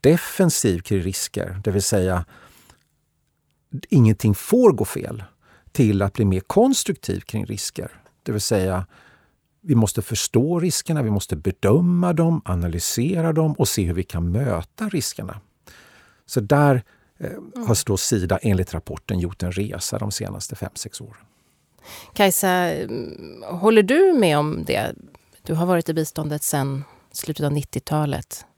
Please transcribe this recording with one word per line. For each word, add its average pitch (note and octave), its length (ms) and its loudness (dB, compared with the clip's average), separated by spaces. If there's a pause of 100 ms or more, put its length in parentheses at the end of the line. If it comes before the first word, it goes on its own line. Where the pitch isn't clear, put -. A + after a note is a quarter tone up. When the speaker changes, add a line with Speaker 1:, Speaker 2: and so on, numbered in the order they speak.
Speaker 1:
defensiv D#3 760 2
kring F#2+ 220 -2
risker, F#2 640 -6
det G#2 80 0
vill G2 120 2
säga F#2 420 0 (1600)
ingenting A2 460 4
får A#3 360 4
gå A2 140 -2
fel, - 380 -10 (480)
till G#2 300 4
att G2 120 0
bli A2 120 0
mer F#2 140 2
konstruktiv - 800 0
kring - 260 -8
risker. - 460 -10 (320)
Det - 80 -6
vill G#2 100 -2
säga, F#2+ 440 -2 (760)
vi D#3+ 140 2
måste A2+ 260 2
förstå C#3+ 580 0
riskerna, D#3+ 440 -2
vi A2 60 -2
måste G2+ 260 -2
bedöma F3 760 2
dem, E3 320 2
analysera A2+ 880 -2
dem D#3 200 2
och C3+ 140 2
se - 160 0
hur E2+ 100 0
vi F2+ 100 -2
kan E2+ 280 -4
möta A#2 580 -4
riskerna. G#2 500 -6 (840)
Så - 140 -4
där, C#3 440 4 (360)
eh, - 120 -8
Speaker 2:
Mm. - 360 -10
Speaker 1:
har G#2+ 180 2
då G2 120 -2
Sida F#2+ 440 -2
enligt F#2+ 320 0
rapporten E2 460 -6
gjort F2 240 -6
en F2+ 80 -4
resa F#2+ 480 -6
de G#2 120 -4
senaste G2 440 -10
fem, - 200 -10
sex - 260 -14
åren. A2 240 -20 (880)
Speaker 2:
Kajsa, G3 360 2
mm, E3 1000 -4
håller G#3 360 6
du E4 300 6
med F3+ 240 4
om D3 300 -2
det? - 260 -2 (500)
Du - 100 -4
har E3+ 120 0
varit F3 240 0
i D#3+ 40 -2
biståndet D3+ 500 -4
sedan C#3 400 -2 (280)
slutet D#3 340 -6
av C#3+ 60 0
nittiotalet. - 920 -4 (120)